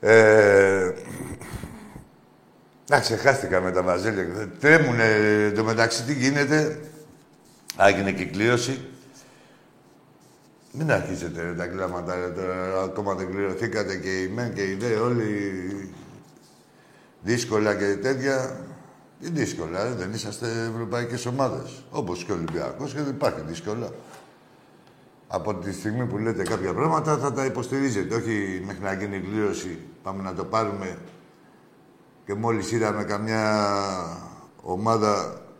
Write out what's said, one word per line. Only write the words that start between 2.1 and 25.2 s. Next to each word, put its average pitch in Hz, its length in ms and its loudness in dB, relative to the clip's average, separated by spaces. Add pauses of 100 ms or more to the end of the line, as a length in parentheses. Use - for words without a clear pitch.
Να, 143 120 6
ξεχάστηκα 104 600 2
με 92 120 -2
τα 90 100 2
μαζέλια. 92 680 0 (120)
Τρέμουνε, 135 440 6 (420)
εντωμεταξύ, 113 580 2
τι 135 100 -2
γίνεται; 143 640 2 (1000)
Α, 98 60 8
έγινε 98 240 2
και - 120 -2
κλήρωση. 117 560 0 (1900)
Μην 156 200 -2
αρχίσετε, 87 500 -2
ρε, 85 120 -4
τα 90 120 -6
κλάματα, 90 480 -4
ρε, 90 140 -4
τώρα, 92 540 -2
ακόμα 95 320 -2
δεν 90 160 -6
κληρωθήκατε 98 680 -2
και 95 260 -4
οι 92 60 -4
μεν 113 260 -6
και 95 80 -4
οι 95 120 -2
δε, 113 200 -2
όλοι 101 1000 -2 (1300)
δύσκολα 107 520 0
και 98 220 0
τέτοια. 131 640 -2 (600)
Τι 147 100 -10
δύσκολα, 90 540 -4
ρε, 120 60 -2
δεν 95 220 -6
είσαστε 110 340 -8 (280)
ευρωπαϊκές 117 520 -6
ομάδες. 123 640 -4
Όπως 90 340 -6
και - 80 -6
ο - 20 0
Ολυμπιακός 82 600 -6
και 147 80 -4
δεν 139 120 -4
υπάρχει 127 320 -2
δύσκολα. 101 420 -8 (1400)